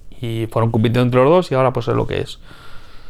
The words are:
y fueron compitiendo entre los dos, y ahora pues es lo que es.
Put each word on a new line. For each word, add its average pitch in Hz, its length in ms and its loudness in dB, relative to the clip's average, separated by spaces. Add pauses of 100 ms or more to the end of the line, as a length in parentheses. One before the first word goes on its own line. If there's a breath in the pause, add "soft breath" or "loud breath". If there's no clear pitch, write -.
(220)
y 113 280 -4
fueron 113 220 0
compitiendo 117 300 2
entre 123 200 4
los 135 80 6
dos, 175 220 4
y 135 40 0
ahora 131 180 2
pues 120 160 -4
es 117 60 0
lo 113 120 0
que 92 140 -2
es. - 180 -10 (720 loud breath)